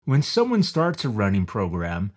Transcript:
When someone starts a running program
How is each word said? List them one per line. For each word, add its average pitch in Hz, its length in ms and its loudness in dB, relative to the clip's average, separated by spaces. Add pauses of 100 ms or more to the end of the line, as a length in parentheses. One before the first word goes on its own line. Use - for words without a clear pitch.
When 135 160 2
someone 233 420 2
starts 165 440 -2
a - 20 0
running 98 380 2
program 87 720 -4